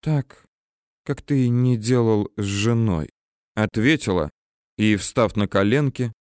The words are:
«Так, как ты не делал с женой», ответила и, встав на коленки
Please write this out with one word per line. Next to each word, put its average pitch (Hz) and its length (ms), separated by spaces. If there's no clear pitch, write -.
«Так, - 460
как - 180
ты 135 260
не 123 280
делал 110 600
с 104 80
женой», 101 680
ответила 107 760
и, 107 180
встав 101 400
на 104 140
коленки 123 720